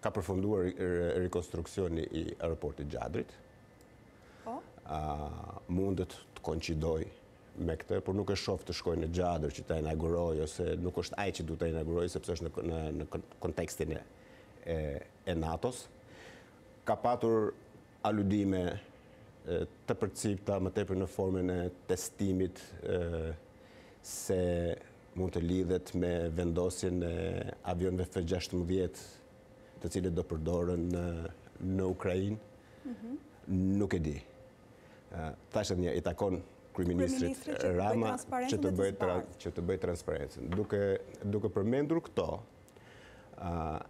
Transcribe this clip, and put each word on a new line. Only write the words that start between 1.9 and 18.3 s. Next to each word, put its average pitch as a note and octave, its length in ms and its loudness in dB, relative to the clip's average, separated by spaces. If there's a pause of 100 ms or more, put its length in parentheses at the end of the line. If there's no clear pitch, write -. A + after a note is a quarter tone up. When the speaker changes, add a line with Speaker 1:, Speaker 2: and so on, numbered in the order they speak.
Speaker 1:
i D#2+ 120 -2 (180)
aeroportit D2 500 -2
Gjadrit. - 400 -4 (1080)
Speaker 2:
Po. A#3 160 -8 (300)
Speaker 1:
A, D2+ 120 -4 (680)
mundet F#2 480 0 (180)
të - 80 -14
koncidoj D#2+ 640 0 (540)
me E2 180 0
këtë, G2 240 -2
por F#2+ 160 0
nuk G2+ 160 2
e F#2+ 40 2
shoh F#2 220 0
të - 160 -6
shkojë E2 300 0
në D#2+ 80 -2
Gjadër E2+ 400 2
që - 140 -10
ta E2 120 0
inauguroj, D#2+ 640 2
ose E2 340 -2
nuk F2 200 -2
është - 220 -4
ai G2+ 120 0
që F2 160 -4
duhet D#2+ 140 -4
ta E2+ 80 2
inauguroj, E2 400 0
sepse - 240 -4
është E2 160 -4
në D#2 40 -6
ko-, - 140 -6
në, D#2+ 140 -2 (120)
në D#2 160 -4
kon-, - 200 -8 (100)
kontekstin D#2+ 540 -2
e, - 100 -4 (600)
e, E2 160 0 (420)
e F2+ 140 -2
natos. E2 500 -2 (960)
Ka - 160 2
patur A2+ 560 4 (480)
aludime, G2+ 640 4 (760)